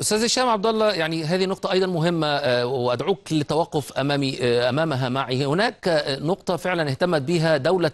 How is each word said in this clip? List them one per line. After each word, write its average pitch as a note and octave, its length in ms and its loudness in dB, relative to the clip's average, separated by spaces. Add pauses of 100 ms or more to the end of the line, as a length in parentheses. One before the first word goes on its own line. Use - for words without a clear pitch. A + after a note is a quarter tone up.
أستاذ G#3+ 240 0
هشام B3+ 240 0
عبد G#3+ 180 0
الله، A3 260 2
يعني D#3+ 320 -2
هذه F#3 220 0
نقطة F#3 260 -4
أيضا F#3 140 2
مهمة، E3 400 0
آه، C3 400 2
وأدعوك B2 680 -2
للتوقف D#3 600 -2
أمامي، C#3 500 -2
آه، A#2+ 260 2
أمامها C3+ 400 0
معي. C3 380 -2
هناك، G3 420 0
آه، D3 300 0
نقطة E3+ 380 -2
فعلا E3+ 340 -2
اهتمت D#3+ 320 0
بها D#3+ 340 2
دولة D#3+ 380 2